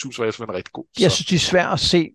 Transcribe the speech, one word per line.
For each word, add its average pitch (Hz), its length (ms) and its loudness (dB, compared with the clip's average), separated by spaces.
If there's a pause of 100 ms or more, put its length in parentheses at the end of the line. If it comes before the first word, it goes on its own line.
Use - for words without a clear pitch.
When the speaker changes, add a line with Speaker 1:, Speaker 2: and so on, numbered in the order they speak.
Speaker 1:
Tombs 131 180 -10
of 113 80 0
Azkaban 104 220 -6
er 92 80 -6
rigtig - 160 -10
god, - 120 -12 (140)
Speaker 2:
Jeg 180 120 6
Speaker 1:
så. - 60 0
Speaker 2:
synes, - 100 -6
de 185 80 2
er 165 40 4
svært - 340 2
at - 60 -2
se, 170 360 2